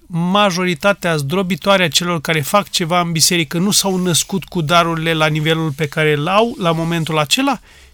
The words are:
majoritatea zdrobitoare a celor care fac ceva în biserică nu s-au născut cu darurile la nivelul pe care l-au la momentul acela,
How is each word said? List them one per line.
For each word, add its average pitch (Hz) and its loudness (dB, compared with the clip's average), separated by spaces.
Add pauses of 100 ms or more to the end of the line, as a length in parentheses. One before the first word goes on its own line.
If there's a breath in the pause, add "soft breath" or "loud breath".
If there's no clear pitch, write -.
majoritatea 180 0
zdrobitoare 185 0
a 175 2
celor 175 -2
care 160 0
fac 190 0
ceva 175 0
în 170 -2
biserică 165 0
nu 190 2
s-au 190 0
născut 180 -2
cu - -6
darurile 165 2
la 156 0
nivelul 160 0
pe 147 -4
care 151 0
l-au 196 0
la 175 0
momentul 165 -2
acela, 254 0 (340 soft breath)